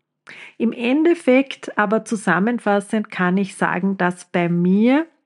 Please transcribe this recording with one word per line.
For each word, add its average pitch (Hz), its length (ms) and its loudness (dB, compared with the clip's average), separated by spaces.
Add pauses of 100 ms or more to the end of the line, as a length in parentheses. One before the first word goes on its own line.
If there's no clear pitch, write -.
(580)
Im 226 160 -2
Endeffekt, 269 1040 0
aber 214 260 0
zusammenfassend 208 1040 0
kann 180 280 0
ich 196 180 -4
sagen, 180 420 -2
dass 180 280 -2
bei 175 240 -2
mir 208 580 2 (180)